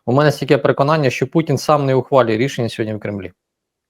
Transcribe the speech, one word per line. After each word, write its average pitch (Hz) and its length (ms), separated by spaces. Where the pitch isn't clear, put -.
У 120 80
мене 147 180
стільки 143 260
переконання, 139 520
що - 180
Путін 156 300
сам 143 280
не 131 100
ухвалює 123 420
рішення 123 320
сьогодні 107 260
в 104 40
Кремлі. 101 320